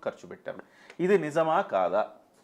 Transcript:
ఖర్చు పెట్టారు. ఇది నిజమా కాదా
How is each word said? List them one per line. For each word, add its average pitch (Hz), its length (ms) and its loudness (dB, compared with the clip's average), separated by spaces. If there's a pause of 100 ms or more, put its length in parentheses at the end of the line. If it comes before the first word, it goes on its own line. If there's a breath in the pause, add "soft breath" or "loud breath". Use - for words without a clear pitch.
ఖర్చు - 240 -10
పెట్టారు. - 300 -12 (400 loud breath)
ఇది 185 180 4
నిజమా 160 440 2
కాదా 95 460 0 (360)